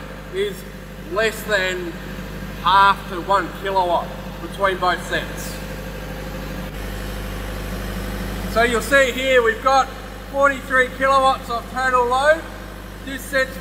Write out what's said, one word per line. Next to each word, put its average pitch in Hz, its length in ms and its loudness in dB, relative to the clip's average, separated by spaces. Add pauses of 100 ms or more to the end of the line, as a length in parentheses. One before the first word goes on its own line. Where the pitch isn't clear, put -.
(340)
is 196 220 -2 (560)
less 214 320 0
than 185 480 0 (680)
half 196 480 6
to 185 140 -6
one 180 260 2 (120)
kilowatt 175 460 2 (340)
between 185 360 0
both 180 320 2
sets. - 440 -4 (3000)
So 220 100 4
you'll 233 180 2
see 269 300 4
here 254 320 4
we've 220 180 2
got 269 280 4 (420)
forty-three 269 560 4 (100)
kilowatts 269 520 4
of 233 240 -6
total 254 320 2
load. 277 360 4 (640)
This 269 180 -8
set's 262 400 0